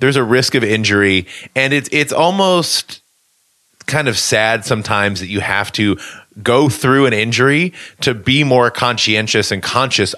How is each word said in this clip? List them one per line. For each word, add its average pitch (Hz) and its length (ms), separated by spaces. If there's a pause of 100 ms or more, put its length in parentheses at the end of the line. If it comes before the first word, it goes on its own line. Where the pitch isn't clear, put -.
There's 131 160
a 127 80
risk 127 320
of 117 80
injury, 101 640 (260)
and 135 180
it's, 143 200
it's 147 200
almost 180 880 (840)
kind 147 220
of 107 100
sad 110 460
sometimes 101 560
that 92 80
you 98 100
have 98 340
to 104 240 (460)
go 131 260
through 135 380
an 120 60
injury 131 600 (280)
to 127 140
be 127 280
more 127 260
conscientious 110 840
and 95 100
conscious 120 560